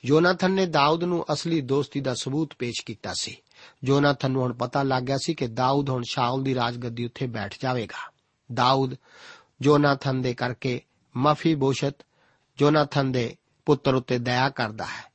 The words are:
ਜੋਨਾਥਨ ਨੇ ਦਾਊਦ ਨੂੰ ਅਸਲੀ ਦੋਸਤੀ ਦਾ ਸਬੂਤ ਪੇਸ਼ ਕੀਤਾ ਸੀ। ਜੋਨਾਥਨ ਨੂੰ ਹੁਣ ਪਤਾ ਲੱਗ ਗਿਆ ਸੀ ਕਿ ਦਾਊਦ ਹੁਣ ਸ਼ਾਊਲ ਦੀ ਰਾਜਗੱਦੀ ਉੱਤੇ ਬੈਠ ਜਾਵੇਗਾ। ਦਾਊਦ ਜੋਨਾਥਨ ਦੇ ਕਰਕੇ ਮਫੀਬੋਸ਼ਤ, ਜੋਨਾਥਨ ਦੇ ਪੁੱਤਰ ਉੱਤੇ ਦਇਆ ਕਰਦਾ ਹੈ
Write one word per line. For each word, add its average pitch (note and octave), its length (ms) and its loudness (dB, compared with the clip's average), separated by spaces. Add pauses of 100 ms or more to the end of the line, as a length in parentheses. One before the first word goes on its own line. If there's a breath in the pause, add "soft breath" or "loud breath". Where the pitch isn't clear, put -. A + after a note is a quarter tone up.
ਜੋਨਾਥਨ F3 460 4
ਨੇ F#3+ 140 2
ਦਾਊਦ D#3+ 380 2
ਨੂੰ F3 300 -2
ਅਸਲੀ E3 280 -2
ਦੋਸਤੀ C#3 380 -2
ਦਾ C3 140 -2
ਸਬੂਤ D3 460 -4
ਪੇਸ਼ A#2+ 260 -6
ਕੀਤਾ G2 280 -10
ਸੀ। - 240 -8 (460 loud breath)
ਜੋਨਾਥਨ C#3 480 4
ਨੂੰ C3 100 0
ਹੁਣ B2+ 120 -2
ਪਤਾ B2 300 -2
ਲੱਗ C3 200 0
ਗਿਆ C3+ 140 -2
ਸੀ D#3+ 160 -4
ਕਿ C3+ 140 -4
ਦਾਊਦ C3 420 0
ਹੁਣ B2+ 220 -2
ਸ਼ਾਊਲ C3 320 -2
ਦੀ C3 120 -2
ਰਾਜਗੱਦੀ A#2+ 500 -4
ਉੱਤੇ B2+ 220 -6
ਬੈਠ G#2+ 340 -8
ਜਾਵੇਗਾ। B2+ 500 -4 (420)
ਦਾਊਦ C3 420 2 (680 loud breath)
ਜੋਨਾਥਨ C#3 600 4
ਦੇ B2 120 -2
ਕਰਕੇ B2 480 -4 (360)
ਮਫੀਬੋਸ਼ਤ, C#3 760 2 (640)
ਜੋਨਾਥਨ C#3+ 540 4
ਦੇ B2 240 -2 (300)
ਪੁੱਤਰ C#3+ 280 4
ਉੱਤੇ B2+ 240 0
ਦਇਆ B2 320 0
ਕਰਦਾ A2 340 -6
ਹੈ - 320 -12